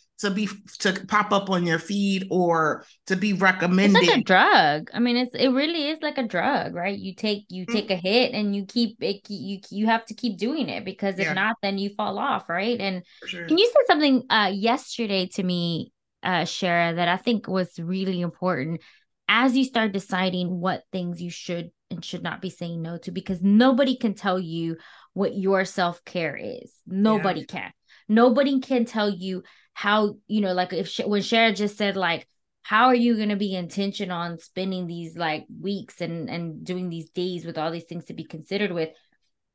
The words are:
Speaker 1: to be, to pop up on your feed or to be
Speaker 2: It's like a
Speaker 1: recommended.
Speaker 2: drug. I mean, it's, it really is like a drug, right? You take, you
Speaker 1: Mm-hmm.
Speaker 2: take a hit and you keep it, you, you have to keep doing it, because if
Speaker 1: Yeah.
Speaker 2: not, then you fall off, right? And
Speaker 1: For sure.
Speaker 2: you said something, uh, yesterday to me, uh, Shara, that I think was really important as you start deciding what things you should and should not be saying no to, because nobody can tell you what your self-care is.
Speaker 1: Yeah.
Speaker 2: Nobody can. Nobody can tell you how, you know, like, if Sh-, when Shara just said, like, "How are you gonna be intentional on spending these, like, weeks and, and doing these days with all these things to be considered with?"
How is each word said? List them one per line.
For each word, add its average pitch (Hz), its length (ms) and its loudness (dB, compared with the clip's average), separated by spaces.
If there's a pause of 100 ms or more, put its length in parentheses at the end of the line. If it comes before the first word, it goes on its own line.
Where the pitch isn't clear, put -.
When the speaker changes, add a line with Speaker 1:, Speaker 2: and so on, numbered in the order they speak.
(180)
Speaker 1:
to 202 140 0
be, 202 160 0 (320)
to 190 120 2 (140)
pop 208 240 0
up 196 200 2
on 180 140 2
your 165 140 2
feed 196 540 -2
or 165 520 2 (220)
to 190 80 0
be 190 160 0
Speaker 2:
It's 175 100 -2
like 185 120 6
a - 20 0
Speaker 1:
recommended. 196 720 6
Speaker 2:
drug. 185 680 6
I - 60 -6
mean, 240 180 2
it's, 247 200 -2
it 269 140 4
really 294 400 0
is 311 120 -6
like 294 160 -4
a 247 80 -2
drug, 180 480 -2
right? 190 240 -4
You 190 160 -10
take, 208 360 -4
you 185 120 -10
Speaker 1:
Mm-hmm. 180 100 -8
Speaker 2:
take 208 200 -2
a 185 40 -2
hit 196 360 0
and 202 240 -2
you 196 80 -4
keep 233 360 -4
it, 196 200 -4 (100)
you, 196 300 -10 (100)
you 208 160 -2
have 226 200 2
to 214 80 -14
keep 214 220 -6
doing 233 320 -2
it, 107 160 -6
because 190 360 -6
if 185 60 -2
Speaker 1:
Yeah. 156 80 -2
Speaker 2:
not, 208 280 -2
then 196 160 -2
you 202 180 -4
fall 202 220 -4
off, 247 300 -4
right? 208 320 -2
And 190 240 -6 (160)
Speaker 1:
For - 80 -16
sure. 175 200 -10
Speaker 2:
you 370 240 6
said 508 140 6
something, 294 420 6
uh, 208 240 4
yesterday 202 800 0
to 202 100 -2
me, 170 480 -2 (320)
uh, 175 180 2
Shara, 170 540 0
that 175 100 0
I 175 100 2
think 226 300 -2
was 185 320 -4
really 185 420 -4
important 165 600 -4 (480)
as 240 280 4
you 269 60 4
start 220 300 0
deciding 185 680 -2
what 180 320 -2
things 175 320 -6
you 175 80 -8
should 170 400 -8 (220)
and 165 120 -10
should 170 200 -8
not - 180 -6
be 185 80 -8
saying 170 320 -8
no 170 160 -8
to, 175 140 -12
because 185 280 -6
nobody 247 560 6
can 214 180 -2
tell 190 260 -2
you 165 380 -6 (340)
what 190 240 -2
your 190 280 2
self-care 175 720 -4
is. - 380 -12 (120)
Speaker 1:
Yeah. 185 160 -4
Speaker 2:
Nobody 208 420 2
can. 107 260 -10 (380)
Nobody 254 500 6
can 254 260 0
tell 214 240 -2
you 185 360 -6 (300)
how, 208 420 0 (100)
you 214 140 0
know, 185 140 0
like, 180 180 0
if 180 160 -4
Sh-, - 180 -6
when 208 160 0
Shara 226 320 4
just 202 220 -2
said, 202 200 -2
like, 170 300 -2 (360)
"How 220 240 4
are 262 100 6
you 233 200 4
gonna 208 200 0
be 196 180 -2
intentional 185 640 -4
on 170 220 -6
spending 185 480 -6
these, 170 280 -10
like, 156 320 -4
weeks 190 520 -8
and, 165 280 -6
and 165 360 -8
doing 180 240 -6
these 165 220 -10
days 180 360 -6
with 165 100 -10
all 160 140 -4
these 165 140 -8
things - 220 -12
to 165 80 -14
be 165 100 -12
considered 185 480 -4
with?" 160 180 -2 (640)